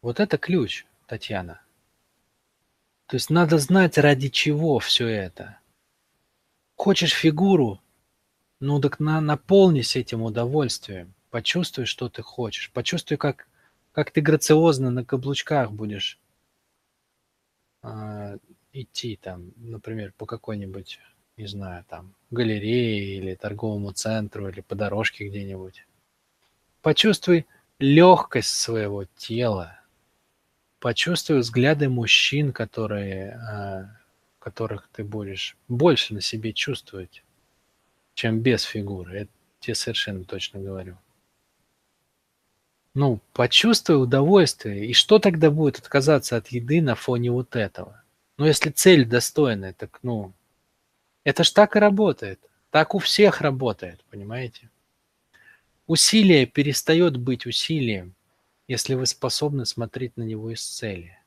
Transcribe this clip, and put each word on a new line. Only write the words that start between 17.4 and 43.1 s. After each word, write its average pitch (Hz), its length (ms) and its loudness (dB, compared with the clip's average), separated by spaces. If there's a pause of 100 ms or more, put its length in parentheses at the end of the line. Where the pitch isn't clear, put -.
а, 104 540 -12 (360)
идти 120 440 -12
там, 90 400 -16
например, 113 600 -12
по 107 100 -16
какой-нибудь, 101 720 -12 (360)
не 107 100 -16
знаю, 95 420 -14
там, 87 260 -20 (160)
галерее 110 880 -4
или 92 160 -10
торговому 101 580 -8
центру, 107 560 -8
или 95 120 -14
по - 140 -12
дорожке 101 540 -6
где-нибудь. 98 560 -12 (1000)
Почувствуй 170 640 2 (320)
легкость 147 800 6
своего 104 460 -4 (120)
тела. 104 640 -4 (1000)
Почувствуй 143 600 0
взгляды 131 500 2
мужчин, 127 600 2
которые, 101 840 -6
а, 104 640 -12 (420)
которых 107 540 -10
ты 110 120 -12
будешь 101 520 -10 (120)
больше 123 460 2
на 98 80 -8
себе 110 320 -6
чувствовать, - 680 -10 (920)
чем 113 260 -2
без 117 220 2
фигуры. 101 580 -10
Это 107 100 -14 (300)
тебе 117 140 -8
совершенно 101 500 -6
точно 98 360 -12
говорю. 92 360 -12 (2000)
Ну, 135 260 2 (140)